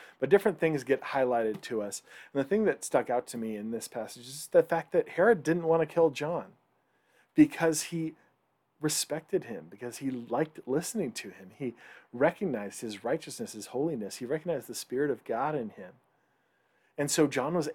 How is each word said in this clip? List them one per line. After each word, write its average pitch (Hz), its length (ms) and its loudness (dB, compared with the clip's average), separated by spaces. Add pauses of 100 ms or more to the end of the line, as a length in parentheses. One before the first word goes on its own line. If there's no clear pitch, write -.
(200)
but 135 100 0
different 190 300 4
things 156 240 2
get 131 180 2
highlighted 117 600 0
to 110 200 -4
us. 104 200 -8 (320)
And 139 100 0
the 139 40 -2
thing 214 180 2
that 151 180 0
stuck 123 260 0
out 123 180 0
to 123 100 -10
me 110 180 -4
in 107 160 -6
this 117 160 -6
passage 120 400 -10
is 139 240 -12
the 170 100 10
fact 165 300 -2
that 170 180 2
Herod 185 320 4
didn't 165 260 2
want 165 140 4
to 160 120 -2
kill 165 160 6
John 147 360 -4 (880)
because - 500 6
he 160 300 -6 (680)
respected 156 640 -2
him, 90 240 -10
because 117 280 -10
he 135 140 -2
liked 120 560 -2
listening 151 460 -2
to - 160 -10
him. 95 280 -18
He 123 180 -6 (360)
recognized 127 720 0
his 104 220 -8
righteousness, 120 500 -6
his 104 140 -12
holiness. 123 500 -4
He 123 80 -8
recognized 156 420 -4
the 120 80 -12
Spirit 139 340 -2
of 117 140 -4
God 139 320 -2
in 113 140 -4
him. 92 240 -16 (1040)
And 147 120 -2
so 156 180 4
John 139 280 -2
was 117 200 0